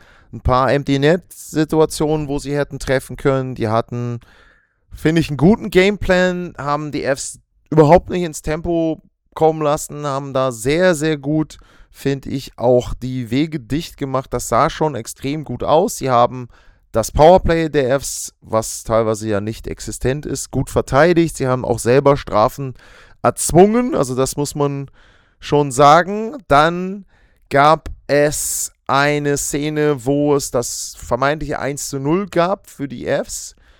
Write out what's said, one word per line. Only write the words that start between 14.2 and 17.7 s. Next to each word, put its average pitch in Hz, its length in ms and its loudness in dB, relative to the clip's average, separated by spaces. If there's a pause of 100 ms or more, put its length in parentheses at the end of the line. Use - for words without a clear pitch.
Das 120 140 -6
sah 127 200 2
schon 156 260 -4
extrem 139 500 -8
gut 123 180 -8
aus. 156 340 2
Sie 131 140 -4
haben 120 380 0 (440)
das 113 200 -2
Powerplay 165 560 6
der 139 320 0